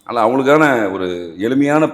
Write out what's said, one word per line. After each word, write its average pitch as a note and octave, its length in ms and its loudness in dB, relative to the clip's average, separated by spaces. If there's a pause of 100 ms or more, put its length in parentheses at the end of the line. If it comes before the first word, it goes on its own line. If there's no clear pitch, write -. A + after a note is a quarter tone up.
ஆனா A#2+ 180 -6
அவங்களுக்கான C3+ 400 2 (300)
ஒரு F#2 140 -4 (400)
எளிமையான C#3+ 460 0